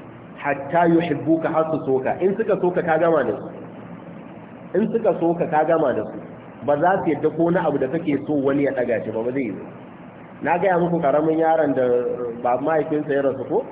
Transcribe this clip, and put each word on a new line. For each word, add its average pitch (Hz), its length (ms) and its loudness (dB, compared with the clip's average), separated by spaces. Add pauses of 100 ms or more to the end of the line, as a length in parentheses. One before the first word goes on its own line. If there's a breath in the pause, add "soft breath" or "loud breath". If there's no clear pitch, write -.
(380)
hatta 165 500 0
yuhibbuka, 160 640 2
har 160 220 2
su 143 140 -4
soka. 127 360 0
In 196 160 2
suka 208 240 0
soka, 180 220 2
ka 160 140 2
gama 160 260 4
da 107 140 -2
su. - 120 -10 (1300)
In 214 120 0
suka 220 280 2
soka, 170 300 0
ka 151 140 2
gama 156 300 2
da - 100 -2
su. - 140 -10 (480)
Ba 147 140 2
za 180 240 2
su 143 80 0
yadda 147 240 2
ko 170 160 2
na 175 160 2
abu 143 100 0
da 135 100 0
kake 151 380 -2
so 151 80 -2
wani 139 300 2
ya 135 80 2
ɗaga 117 320 0
shi 107 80 -8
ba, 110 120 -2
ba 123 80 -2
zai 135 120 -2
yi 113 80 -4
ba. - 100 -8 (800)
Na 156 160 2
gaya 180 220 2
muku 170 220 2
karamin 156 380 4
yaron 160 340 4
da 127 100 2 (600)
ba 123 180 2
mahaifinsa 151 520 0
ya 139 80 2
rasu 127 280 0
ko? 214 220 0